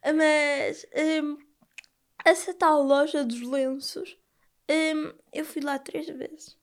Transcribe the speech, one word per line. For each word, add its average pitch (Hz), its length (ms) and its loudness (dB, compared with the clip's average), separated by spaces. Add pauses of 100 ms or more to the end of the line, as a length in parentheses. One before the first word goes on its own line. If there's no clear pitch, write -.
(160)
Mas, 294 680 2 (360)
hum, 294 140 -6 (880)
essa 349 300 4
tal 311 280 4
loja 285 420 2
dos 240 180 -6
lenços, 269 720 -6 (540)
hum, 311 420 0 (200)
eu 311 120 -6
fui 311 160 -10
lá 277 180 -4
três 302 280 -10
vezes. - 560 -14